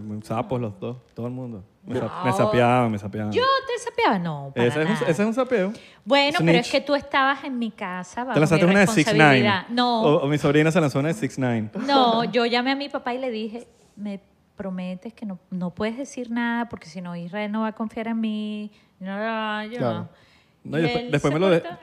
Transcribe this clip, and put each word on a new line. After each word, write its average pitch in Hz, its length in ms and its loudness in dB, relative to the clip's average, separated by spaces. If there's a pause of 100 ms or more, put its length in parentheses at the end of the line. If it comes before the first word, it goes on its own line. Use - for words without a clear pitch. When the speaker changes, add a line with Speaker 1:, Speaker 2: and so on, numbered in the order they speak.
(220)
Speaker 1:
Sapos 117 400 -4
los 101 180 -8
dos, 120 180 -8 (180)
todo 113 100 -8
el 123 80 -6
mundo. 120 300 -10 (220)
Me 113 100 -6
Speaker 2:
Yo 123 120 -2
Speaker 1:
sa-, 175 160 -8
me - 60 0
Speaker 3:
No. 98 80 2
Speaker 1:
sapeaban, 120 540 4
me 101 80 -2
sapeaban. 104 340 -6
Speaker 3:
¿Yo 480 80 2 (260)
te 480 160 -4
sapeaba? 392 360 0
No, 143 360 -6
para 120 120 4
Speaker 1:
Ese 147 140 0
es 160 60 2
un, 208 60 2
Speaker 3:
nada. 240 160 -2
Speaker 1:
ese 165 140 2
es 220 40 2
un 226 60 0
sapeo. 233 400 0 (320)
Speaker 3:
Bueno, 285 340 4
pero 170 200 4
es 240 80 -2
Speaker 1:
Snitch. - 40 -8
Speaker 3:
que 269 140 2
tú 285 100 0
estabas 277 480 0
en 269 140 -6
mi 226 140 -4
casa 185 500 -8
Speaker 1:
Te 254 60 -4
Speaker 3:
bajo 247 80 -4
mi 147 60 4
Speaker 1:
lanzaste 156 240 4
una 196 160 6
de 185 60 6
six - 80 2 (120)
nine. - 100 2
Speaker 3:
responsabilidad. 143 520 6
No. 240 340 2
Speaker 1:
O, 151 200 6
o 139 40 0
mi 147 100 2
sobrina 151 340 4
se 170 80 4
lanzó 147 200 2
una 143 100 0
de 165 60 0
six - 240 -4
nine. 117 320 -2 (160)
Speaker 3:
No, 240 380 4
yo 233 200 0
llamé 240 260 0
a 277 40 0
mi 285 140 -6
papá 254 260 -6
y - 20 -6
le 262 140 -4
dije, 226 360 -8 (280)
"Me 202 260 -10 (340)
prometes 185 600 -8
que 233 100 -12
no, 185 140 -8 (100)
no 180 220 -4
puedes 226 260 -4
decir 247 320 -8
nada 233 400 -2
porque - 180 -16
si 185 140 -12
no 175 140 -10
Israel 202 360 -6
no 220 100 -2
va 220 80 0
a - 40 -10
confiar 220 360 -6
en 226 120 -2
mí". 214 500 -4 (280)
No, 196 180 -8
no, 214 480 -4
yo 233 140 -10
Speaker 2:
Claro. 185 220 0
Speaker 1:
no. 170 80 -12 (560)
No, 143 120 -4
y - 20 2
Speaker 3:
Y 165 40 2
Speaker 1:
después, 233 200 0
Speaker 3:
él 247 80 -6
Speaker 1:
después 147 220 2
Speaker 3:
se 156 60 0
Speaker 1:
me 190 60 2
lo 190 60 6
de-, 165 80 6
Speaker 3:
portó, - 240 -12